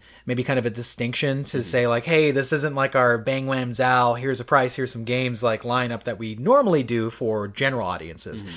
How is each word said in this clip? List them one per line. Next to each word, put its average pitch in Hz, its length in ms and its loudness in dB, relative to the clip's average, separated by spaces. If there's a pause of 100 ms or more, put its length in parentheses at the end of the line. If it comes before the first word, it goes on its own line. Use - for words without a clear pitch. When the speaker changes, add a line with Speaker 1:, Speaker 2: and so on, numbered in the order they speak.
(260)
Speaker 1:
maybe 123 200 -2
kind 135 120 0
of 117 80 0
a 120 40 0
distinction 123 760 -2
to - 140 -4
Speaker 2:
Mm-hmm. 123 40 -2
Speaker 1:
say, 123 260 2
like, 117 180 0
"Hey, 156 260 4
this 135 220 0
isn't 147 200 -2
like 135 220 -2
our 120 220 4
Bang 135 300 -2
Wham 127 260 -2
Zow, 127 400 4
here's 127 260 -2
a 120 60 -8
price, 127 300 2
here's 131 180 -4
some 113 100 -8
games," 123 400 -2
like, 110 200 0
lineup 120 400 -2
that 110 140 -6
we 110 180 -8
normally 170 480 4
do 117 260 0
for 110 400 -2
general 127 360 -2
audiences. 82 580 -8
Speaker 2:
Mm-hmm. 95 140 -12